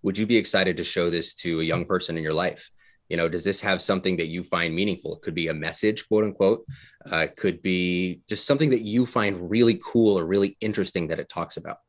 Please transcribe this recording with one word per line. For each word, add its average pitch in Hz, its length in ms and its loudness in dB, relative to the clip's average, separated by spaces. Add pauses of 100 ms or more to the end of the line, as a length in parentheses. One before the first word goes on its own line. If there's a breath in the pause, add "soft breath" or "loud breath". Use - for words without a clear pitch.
would 95 140 -2
you 110 80 0
be 117 100 2
excited 95 400 2
to 85 80 -6
show 87 260 0
this 85 260 -2
to 82 260 -2
a - 20 0
young 85 220 0
person 87 320 -2
in 80 60 -4
your 78 100 -2
life? 87 360 -2 (380 soft breath)
You - 80 -4
know, 82 140 2
does 85 160 -4
this 98 160 0
have 95 200 0
something 92 360 0
that 82 100 -2
you 87 160 -6
find 85 320 -2
meaningful? 87 400 -2
It - 60 -20
could 82 140 -8
be 82 120 -2
a 80 60 -2
message, 82 560 -2
quote 107 160 4
unquote. 101 400 0 (440 loud breath)
Uh, 82 100 0
it - 180 -2
could 90 240 -2
be 90 680 0
just - 180 -6
something 143 260 2
that 113 100 2
you 113 240 0
find 98 440 -2
really 113 320 4
cool 107 380 4
or 80 60 0
really 98 340 0
interesting 101 480 -2
that 78 140 -4
it - 80 -12
talks - 260 -8
about. 82 220 -10 (120)